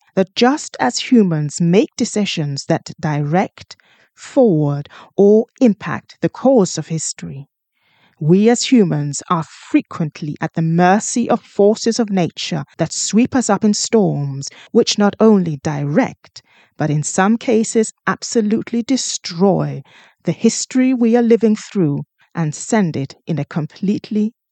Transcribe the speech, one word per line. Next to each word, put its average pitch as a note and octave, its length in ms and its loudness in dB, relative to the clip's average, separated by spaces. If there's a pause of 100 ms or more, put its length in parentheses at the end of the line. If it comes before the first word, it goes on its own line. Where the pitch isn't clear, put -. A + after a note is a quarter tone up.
(160)
that F#3+ 180 0
just C4 460 0
as - 320 -4
humans E3 480 2
make F3 380 2
decisions E3+ 720 -4
that - 280 -2
direct, D3+ 760 -4 (400)
forward, D3+ 720 0 (300)
or G#3 300 6 (120)
impact - 640 0
the E3 80 0
course A#3+ 480 2
of D#3 100 -8
history, D3+ 600 -10 (720)
we F#3+ 300 4
as A#3+ 220 0
humans D3+ 600 2
are E3 120 -2
frequently - 1000 -6
at D#3+ 120 -6
the E3 80 -2
mercy F3+ 680 2
of A3+ 140 0
forces A3 580 0
of G#3 120 -2
nature E3+ 520 -4 (140)
that - 140 -4
sweep - 420 0
us B3 160 0
up G3 140 0
in G#3 100 2
storms, D3 720 -2 (240)
which - 280 0
not G3+ 200 2
only F#3 440 2
direct, D3 800 -4 (340)
but D3 140 -2
in D3 100 0
some G3 340 0
cases A3+ 580 -2 (120)
absolutely A3 800 -4
destroy E3 960 -2 (440)
the E3+ 80 -2
history B3+ 600 0
we A#3 220 2
are A#3+ 80 2
living A3+ 320 2
through D3 460 -2 (340)
and D3+ 180 -4
send G3 420 -2
it C3+ 200 -6 (100)
in D#3+ 140 -4
a C#3+ 60 -6
completely G#3 840 -4 (200)